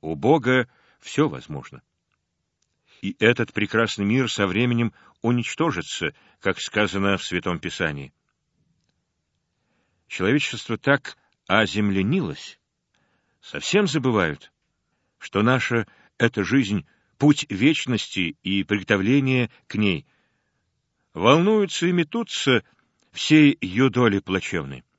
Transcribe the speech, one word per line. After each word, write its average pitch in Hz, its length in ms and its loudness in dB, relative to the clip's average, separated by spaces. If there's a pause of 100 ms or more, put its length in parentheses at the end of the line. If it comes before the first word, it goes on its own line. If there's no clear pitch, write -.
У 80 140 -6
Бога 127 520 2 (340)
всё - 280 -2
возможно. 67 540 -12 (1200)
И 98 160 -6
этот 117 340 2
прекрасный 104 540 -2
мир 120 260 0
со 101 140 0
временем 117 480 0 (260)
уничтожится, 117 960 -4 (260)
как 95 180 -2
сказано 98 600 -2
в - 60 -10
Святом 87 340 -4
Писании. 76 560 -8 (1900)
Человечество 113 720 -4
так - 400 -2 (280)
оземленилось, 104 1120 0 (840)
совсем 185 440 -2
забывают, 117 640 0 (680)
что - 240 -2
наша 120 440 0 (300)
эта 113 260 0
жизнь — 104 440 0 (320)
путь 147 300 4
вечности 104 920 -2
и 95 220 -2
приготовления 117 880 0 (160)
к - 100 -10
ней. 98 300 0 (1080)
Волнуются 170 720 2
и 180 60 2
метутся 165 720 0 (480)
всей 151 480 6
её 107 280 0
доли 117 300 2
плачевной. 82 680 -6 (140)